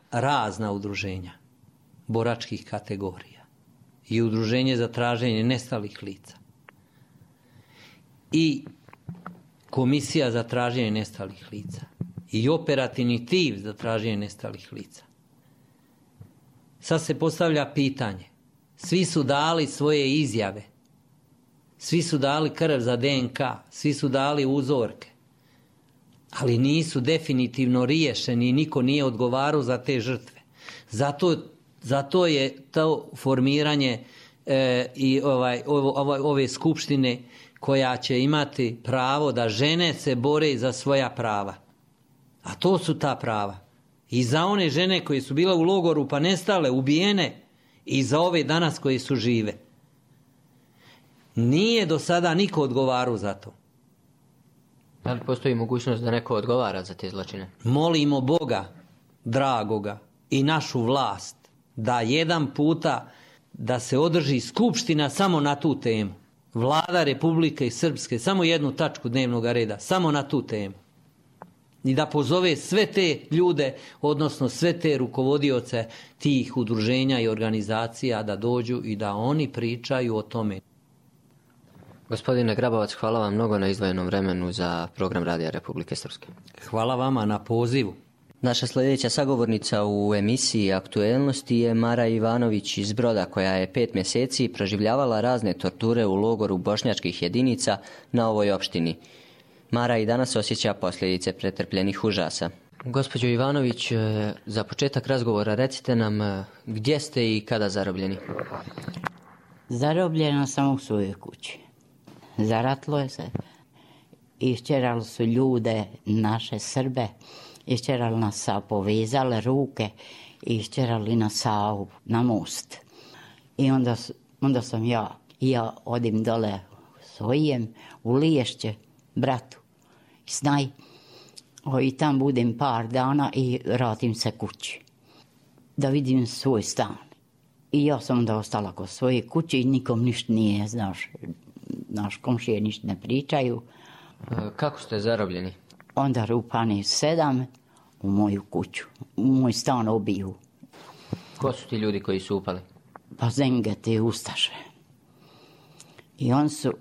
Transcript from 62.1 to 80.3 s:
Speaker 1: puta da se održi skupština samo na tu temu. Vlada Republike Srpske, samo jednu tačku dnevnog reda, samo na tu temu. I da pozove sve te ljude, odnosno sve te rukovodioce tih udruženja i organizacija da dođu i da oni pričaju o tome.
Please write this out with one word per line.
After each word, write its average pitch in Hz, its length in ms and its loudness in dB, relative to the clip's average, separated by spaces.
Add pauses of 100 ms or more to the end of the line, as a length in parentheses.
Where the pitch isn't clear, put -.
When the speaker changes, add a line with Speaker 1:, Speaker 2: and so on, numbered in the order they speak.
Speaker 1:
puta 151 560 0 (420)
da 120 280 -4
se 127 180 0
održi 147 420 2
skupština 156 720 0
samo 185 300 2
na 143 140 2
tu 143 260 0
temu. 107 320 0 (420)
Vlada 156 500 2
Republike 147 640 2
Srpske, 131 480 -2
samo 185 260 2
jednu 156 280 2
tačku 147 360 -4
dnevnog 120 380 0
reda, 117 320 0
samo 185 320 0
na 143 180 0
tu 135 180 0
temu. 101 280 -6 (1080)
I 131 100 2
da 151 120 0
pozove 151 500 2
sve 202 300 0
te 180 320 0 (120)
ljude, 151 440 2 (280)
odnosno 143 460 0
sve 170 320 0
te 151 180 2
rukovodioce 127 920 0 (300)
tih 135 380 0
udruženja 123 640 2
i 113 80 2
organizacija 110 960 -2
da 104 140 -4
dođu 120 480 0
i 110 120 -4
da 101 180 -4
oni 135 380 0
pričaju 117 640 -2
o 107 60 0
tome. 104 380 -4 (1500)